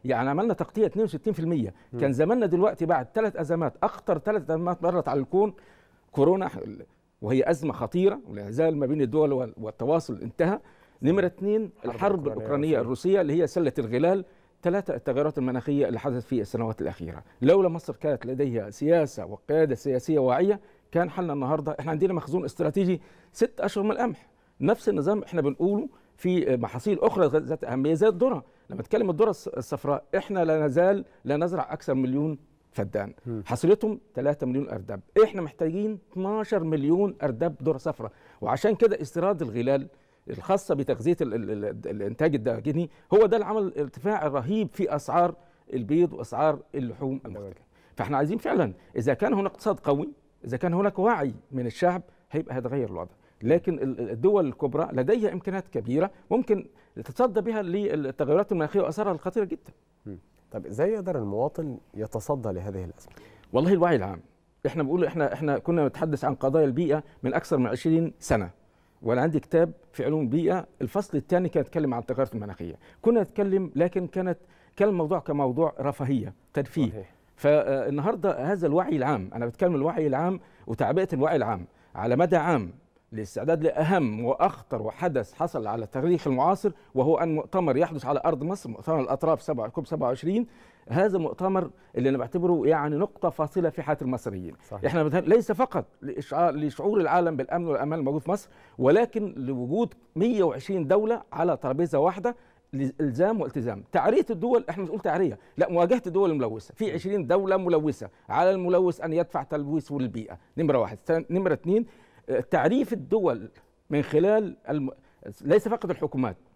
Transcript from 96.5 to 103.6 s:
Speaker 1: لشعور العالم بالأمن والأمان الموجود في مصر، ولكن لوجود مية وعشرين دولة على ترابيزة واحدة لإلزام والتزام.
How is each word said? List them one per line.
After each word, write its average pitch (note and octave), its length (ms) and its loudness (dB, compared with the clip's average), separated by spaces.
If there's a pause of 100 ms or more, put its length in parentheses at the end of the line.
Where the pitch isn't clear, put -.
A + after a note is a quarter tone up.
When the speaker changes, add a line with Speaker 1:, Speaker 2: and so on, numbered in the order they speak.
Speaker 1:
لشعور D3+ 460 -2
العالم E3 360 2
بالأمن E3+ 300 -4
والأمان D3 320 -2
الموجود C#3+ 220 -2
في E3 100 -6
مصر، - 180 -4 (300)
ولكن G#3 580 2
لوجود C3+ 580 -2 (220)
مية G#3+ 260 2
وعشرين D#3 440 -2
دولة G#3+ 360 2 (100)
على D#3 240 0
ترابيزة C#3+ 420 0
واحدة F#3 380 0 (360)
لإلزام D3 680 0
والتزام. A#2 520 -6